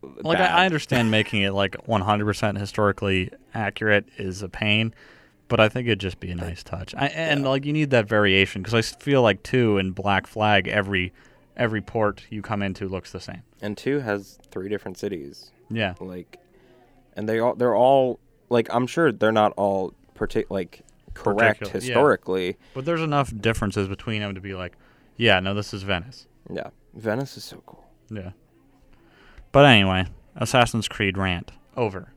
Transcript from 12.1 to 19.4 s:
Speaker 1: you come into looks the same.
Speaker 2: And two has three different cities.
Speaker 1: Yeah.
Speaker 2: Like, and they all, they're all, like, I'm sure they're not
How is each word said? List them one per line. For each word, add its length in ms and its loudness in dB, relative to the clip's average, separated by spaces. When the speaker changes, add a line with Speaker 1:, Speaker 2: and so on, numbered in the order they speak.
Speaker 1:
you 140 -10
come 200 -4
into 240 -6
looks 260 -8
the 80 -10
same. 220 -16
Speaker 2:
And 160 -6
two 220 -2
has 380 -6
three 180 -10
different 300 -8
cities. 540 -10
Speaker 1:
Yeah. 300 -4
Speaker 2:
Like, 380 -14
and 100 -6
they 120 0
all, 160 0
they're 200 2
all, 460 4
like, 200 2
I'm 160 0
sure 240 2
they're 220 2
not 240 4